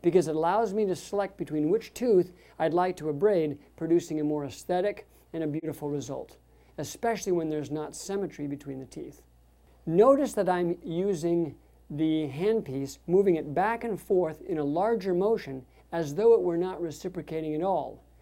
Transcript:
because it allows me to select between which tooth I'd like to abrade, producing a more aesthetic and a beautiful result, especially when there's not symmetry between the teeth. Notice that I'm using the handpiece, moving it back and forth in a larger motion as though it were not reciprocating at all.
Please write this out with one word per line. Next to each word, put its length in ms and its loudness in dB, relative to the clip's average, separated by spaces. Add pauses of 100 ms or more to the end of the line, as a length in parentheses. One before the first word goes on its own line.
because 240 4
it 80 -2
allows 400 0
me 100 2
to 100 0
select 420 -4
between 340 -2
which 240 -2
tooth 360 4 (280)
I'd 140 0
like 240 2
to 120 -6
abrade, 480 2 (180)
producing 440 0
a 40 -2
more 220 -2
aesthetic 600 -4 (260)
and 100 -4
a 40 -2
beautiful 420 -6
result, 480 -8 (400)
especially 540 -4
when 180 0
there's 220 -4
not 240 -8
symmetry 500 -8
between 340 -10
the 60 -12
teeth. 380 -16 (640)
Notice 460 6
that 140 0
I'm 360 0
using 720 0 (340)
the 400 0
handpiece, 800 -2
moving 300 6
it 180 -4
back 280 0
and 160 -4
forth 440 0
in 160 -4
a 40 0
larger 520 0
motion 500 0 (260)
as 220 -2
though 220 8
it 60 4
were 160 0
not 220 -2
reciprocating 760 -6
at 80 -2
all. 400 -2 (180)